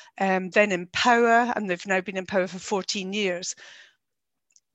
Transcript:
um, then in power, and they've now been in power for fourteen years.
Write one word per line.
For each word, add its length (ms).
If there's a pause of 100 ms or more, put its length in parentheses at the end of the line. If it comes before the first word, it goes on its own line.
(200)
um, 300
then 240
in 140
power, 680
and 140
they've 180
now 140
been 160
in 80
power 220
for 120
fourteen 540
years. 420 (1200)